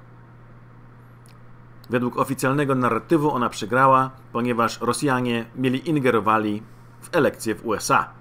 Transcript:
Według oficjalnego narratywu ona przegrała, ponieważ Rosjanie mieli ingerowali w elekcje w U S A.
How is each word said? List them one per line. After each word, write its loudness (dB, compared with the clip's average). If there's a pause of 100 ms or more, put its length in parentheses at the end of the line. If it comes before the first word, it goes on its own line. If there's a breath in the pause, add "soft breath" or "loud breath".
(1900)
Według -2
oficjalnego 0
narratywu 2
ona 0
przegrała, 2 (200)
ponieważ -2
Rosjanie 0 (100)
mieli -2
ingerowali 2 (380)
w -8
elekcje 0
w -12
U -2
S -4
A. 2 (120)